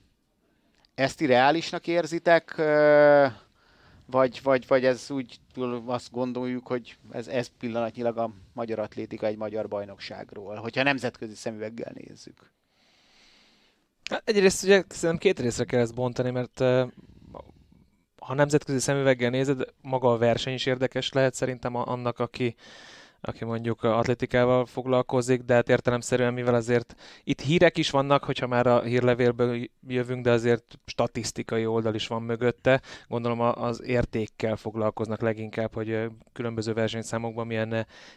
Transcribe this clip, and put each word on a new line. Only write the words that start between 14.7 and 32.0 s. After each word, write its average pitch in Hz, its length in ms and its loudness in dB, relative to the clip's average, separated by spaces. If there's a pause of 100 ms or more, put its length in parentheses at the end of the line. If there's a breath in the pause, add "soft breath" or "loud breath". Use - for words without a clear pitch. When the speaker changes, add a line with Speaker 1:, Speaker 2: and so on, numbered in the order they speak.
Speaker 2:
szerintem 165 300 -4
két 185 220 0
részre 123 240 -2
kell 123 160 0
ezt 117 160 0
bontani, 123 360 -4
mert, 123 280 -6
ö, 127 260 4 (1300)
ha - 140 -10
nemzetközi 143 460 2
szemüveggel 135 500 2
nézed, 131 320 0 (200)
maga 131 300 2
a 120 60 4
verseny 117 360 2
is 123 120 -6
érdekes 127 460 -2
lehet 135 220 2
szerintem 127 420 -6
a-, 120 120 -4
annak, 120 320 -4
aki, 120 360 -4 (640 loud breath)
aki - 240 -10
mondjuk 117 380 -4
atlétikával 123 800 2
foglalkozik, 127 760 0
de 123 120 0
hát 120 160 4
értelemszerűen, 123 640 0
mivel 123 200 0
azért 117 420 0 (280 loud breath)
itt - 180 -4
hírek 165 360 4
is 156 120 0
vannak, 139 340 2
hogyha 135 240 -4
már 123 200 2
a 120 140 6
hírlevélből 120 880 0 (180)
jövünk, 123 360 -4
de 120 80 4
azért 117 540 0
statisztikai 113 800 -4
oldal 110 300 -2
is 107 120 -6